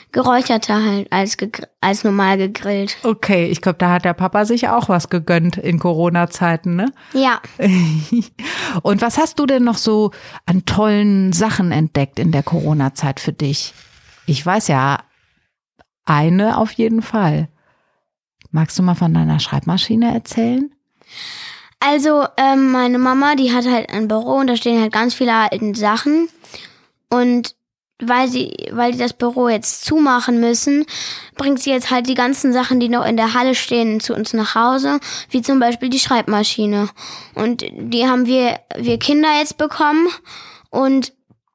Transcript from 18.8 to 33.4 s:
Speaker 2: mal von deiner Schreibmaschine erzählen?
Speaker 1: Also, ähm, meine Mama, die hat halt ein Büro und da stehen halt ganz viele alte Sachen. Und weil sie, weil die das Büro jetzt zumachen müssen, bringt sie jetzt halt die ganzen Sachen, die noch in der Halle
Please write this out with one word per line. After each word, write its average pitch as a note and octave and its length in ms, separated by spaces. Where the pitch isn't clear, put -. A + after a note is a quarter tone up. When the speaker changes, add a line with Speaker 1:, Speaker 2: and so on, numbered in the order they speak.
Speaker 2:
mal F3+ 120
von E3 200
deiner D#3 260
Schreibmaschine G3+ 720
erzählen? A#3+ 580
Speaker 1:
Also, D4 460
ähm, C4+ 340
meine B3 280
Mama, C4+ 360
die C4 180
hat B3 140
halt B3 240
ein A3 180
Büro A3+ 280
und C4+ 100
da A#3+ 100
stehen A#3 240
halt A3 120
ganz A#3 220
viele A#3+ 180
alte G#3+ 420
Sachen. A#3+ 540
Und B3 480
weil B3 260
sie, B3+ 240
weil A#3+ 200
die B3 60
das A#3+ 140
Büro A#3+ 360
jetzt A3+ 360
zumachen B3+ 560
müssen, C4 440
bringt C#4 240
sie C4+ 100
jetzt B3+ 200
halt B3 180
die C4 60
ganzen B3+ 380
Sachen, B3+ 280
die A#3+ 80
noch A#3+ 180
in A3+ 100
der A3 180
Halle B3 200